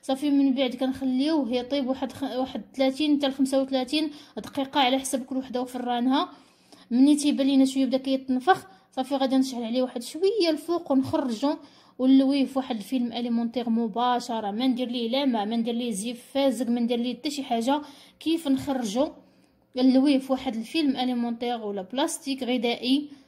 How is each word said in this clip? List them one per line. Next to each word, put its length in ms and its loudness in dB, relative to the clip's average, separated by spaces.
صافي، 260 -2
من 240 4
بعد 220 0
كنخليوه 760 0
يطيب 360 -2
واحد 240 -4
خ-، 120 -8
واحد 380 -4
ثلاثين 440 2
حتى 100 0
لخمسة 340 2
وثلاثين 500 -2
دقيقه 420 -4
على 200 4
حسب 260 -4
كل 120 -6
وحده 240 -4
وفرانها. 680 0
ملي 240 6
تيبان 320 2
لينا 180 6
شويه 200 0
بدا 120 0
كيتنفخ، 720 0
صافي، 240 -4
غادي 220 2
نشعل 260 0
عليه 180 -2
واحد 220 -4
شويه 460 0
الفوق 420 -2
ونخرجو 640 0
ونلويه 460 6
في 140 -4
واحد 160 -6
الفيلم 380 -4
اليمونتير 560 -2
مباشره. 840 -2
ما 160 0
ندير 220 0
ليه 200 -4
لا 160 0
ما، 200 0
ما 100 -2
ندير 180 -2
ليه 180 -4
زيت 260 -6
فازغ، 520 0
ما 100 0
ندير 200 0
ليه 160 -2
حتى 140 -6
شي 140 -6
حاجه. 380 0
كيف 280 -2
نخرجو 600 0
نلويه 420 6
في 140 -4
واحد 240 -2
الفيلم 400 0
اليمونتير 680 -2
ولا 200 -6
بلاستيك 600 -4
غذائي 680 0